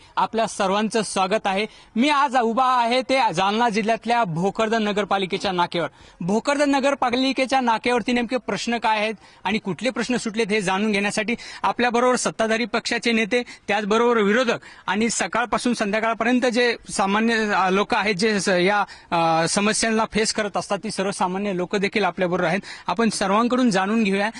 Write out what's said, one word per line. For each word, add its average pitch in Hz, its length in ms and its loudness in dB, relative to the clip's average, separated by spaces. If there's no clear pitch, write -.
आपल्या 202 320 0
सर्वांचं 208 540 0
स्वागत 196 460 -2
आहे. 196 180 -2
मी 254 140 2
आज 277 280 2
उभा 233 280 2
आहे 254 360 2
ते 254 320 0
जालना 202 360 2
जिल्ह्यातल्या 220 540 0
भोकरदन 202 600 0
नगरपालिकेच्या 196 680 -2
नाक्यावर. 175 360 -2
भोकरदन 277 480 0
नगरपालिकेच्या 262 920 0
नाक्यावरती 240 520 0
नेमके 240 260 0
प्रश्न 233 400 -4
काय 220 220 0
आहेत 220 140 -2
आणि 208 140 0
कुठले 202 320 -4
प्रश्न 240 280 -2
सुटलेत 220 300 -4
हे 214 140 0
जाणून 190 300 0
घेण्यासाठी 208 440 -2
आपल्याबरोबर 240 520 2
सत्ताधारी 220 500 -2
पक्षाचे 233 460 -2
नेते, 226 320 0
त्याचबरोबर 220 500 2
विरोधक 214 400 2
आणि 214 220 0
सकाळपासून 226 640 -2
संध्याकाळपर्यंत 220 720 0
जे 240 300 2
सामान्य, 214 680 0
अ, 185 140 2
लोक 196 240 2
आहेत, 214 220 0
जे 208 240 0
स-, 190 100 -2
या, 190 360 2
अ, 165 360 2
समस्यांना 220 640 0
फेस 220 220 0
करत 208 240 -4
असतात, 196 260 -4
ती 214 80 -6
सर्वसामान्य 190 640 -2
लोक 180 180 -4
देखील 202 280 -2
आपल्याबरोबर 180 440 0
आहेत. 180 120 0
आपण 214 220 0
सर्वांकडून 233 600 2
जाणून 196 340 2
घेऊया 196 260 0